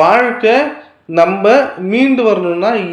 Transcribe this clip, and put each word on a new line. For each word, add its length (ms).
வாழ்க்கை 500
நம்ம 340
மீண்டு 380
வரணும்னா 420